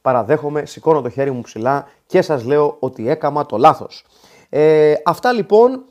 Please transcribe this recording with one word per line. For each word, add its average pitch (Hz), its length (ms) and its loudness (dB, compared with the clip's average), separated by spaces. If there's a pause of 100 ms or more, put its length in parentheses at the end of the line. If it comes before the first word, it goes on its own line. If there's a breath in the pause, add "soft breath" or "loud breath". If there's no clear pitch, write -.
παραδέχομαι, 143 640 -2
σηκώνω 156 360 -2
το 123 80 -6
χέρι 139 220 -4
μου 123 100 -8
ψηλά 127 460 -4 (180 soft breath)
και 185 160 0
σας 151 220 -2
λέω 147 360 0
ότι 117 300 -6
έκαμα 147 360 -2
το 107 120 -8
λάθος. - 480 2 (440 soft breath)
Ε, 151 440 4 (120)
αυτά 208 260 0
λοιπόν 240 600 2